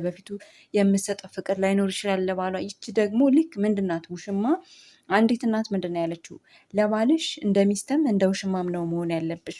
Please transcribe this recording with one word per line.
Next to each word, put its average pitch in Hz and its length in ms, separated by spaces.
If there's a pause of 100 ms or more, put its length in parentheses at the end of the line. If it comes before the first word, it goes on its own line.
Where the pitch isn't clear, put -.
በፊቱ 175 280 (460)
የምትሰጠው 196 560
ፍቅር 190 280
ላይኖር 196 320
ይችላል 190 320
ለባሏ። 185 400
ይቺ - 220 (100)
ደግሞ 214 260 (100)
ልክ 320 280
ምንድን 202 280
ናት? 165 220
ውሽማ። 196 360 (640)
አንዲት 220 340
እናት 220 260
ምንድን 185 240
ነው 170 80
ያለችው? 165 340 (400)
ለባልሽ 220 520 (120)
እንደ 202 260
ሚስትም 233 400
እንደ 202 220
ውሽማም 190 420
ነው 175 160
መሆን 170 260
ያለብሽ። 165 500